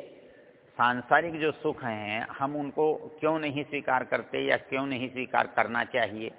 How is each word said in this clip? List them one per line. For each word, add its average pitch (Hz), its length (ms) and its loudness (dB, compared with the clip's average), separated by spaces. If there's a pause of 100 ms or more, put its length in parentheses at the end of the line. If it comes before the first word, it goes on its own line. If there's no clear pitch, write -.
(680)
सांसारिक 143 720 2
जो 151 120 2
सुख - 320 -4
हैं, 107 440 -4
हम 139 280 -4
उनको 147 640 -2
क्यों 156 200 2
नहीं 147 240 -2
स्वीकार 131 400 0
करते 127 360 -2
या 135 180 4
क्यों 135 280 -4
नहीं 127 240 -4
स्वीकार 123 380 2
करना 117 360 2
चाहिए? 110 560 0